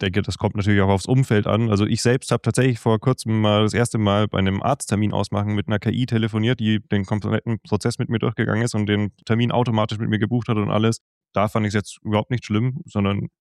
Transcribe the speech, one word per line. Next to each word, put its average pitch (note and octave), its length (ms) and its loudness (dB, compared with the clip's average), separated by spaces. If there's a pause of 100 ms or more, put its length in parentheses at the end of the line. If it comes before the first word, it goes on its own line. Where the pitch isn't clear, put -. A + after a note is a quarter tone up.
denke, G2 220 0
das - 160 -8
kommt G#2+ 180 -2
natürlich G2+ 240 2
auch F#2+ 80 4
aufs G2 180 2
Umfeld B2 400 2
an. A2 240 2
Also G2+ 160 2
ich A#2 160 -2
selbst B2 300 0
habe A#2+ 100 0
tatsächlich B2 380 0
vor A2+ 180 2
kurzem A2 420 0
mal G#2+ 220 4
das G2 120 2
erste A#2+ 220 0
Mal G#2 300 4
bei - 120 -2
einem F#2+ 220 0
Arzttermin G#2+ 520 0
ausmachen G#2 420 -2
mit G#2 140 -4
einer G#2+ 100 0
K - 120 -2
I A#2+ 140 -2
telefoniert, A2+ 560 0
die G#2+ 200 2 (100)
den G2+ 140 0
kompletten G#2+ 560 -4
Prozess - 380 -4
mit B2 100 -4
mir A2+ 100 -2
durchgegangen A2 460 -2
ist G#2 100 -4
und G#2 120 0
den G#2 260 0 (120)
Termin A#2 280 0
automatisch A2 460 0
mit A2+ 120 -4
mir G#2+ 80 2
gebucht A2+ 300 -2
hat A2+ 80 0
und G#2 120 0
alles. G#2+ 320 0 (320)
Da G2 160 0
fand G#2+ 180 0
ich's G2+ 80 -2
jetzt - 280 -4
überhaupt G#2+ 280 -2
nicht B2 140 -4
schlimm, B2 420 -2
sondern G2+ 420 -2 (120)